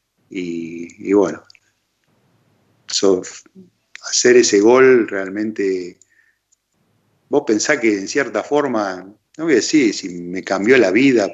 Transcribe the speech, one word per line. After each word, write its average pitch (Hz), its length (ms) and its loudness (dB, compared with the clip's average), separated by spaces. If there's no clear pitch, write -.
y, 85 800 -10
y - 20 2
bueno, 95 300 2
so-, 95 360 0
hacer - 340 2
ese 120 240 4
gol 123 480 4
realmente, 98 920 -6
vos 143 180 0
pensás 120 320 0
que 110 200 0
en 95 100 -10
cierta 120 340 -4
forma, 107 640 -4
no 156 60 -8
voy 165 100 0
a - 20 4
decir 117 380 2
si - 140 -12
me 87 340 -10
cambió 98 360 2
la 98 120 2
vida, 113 440 2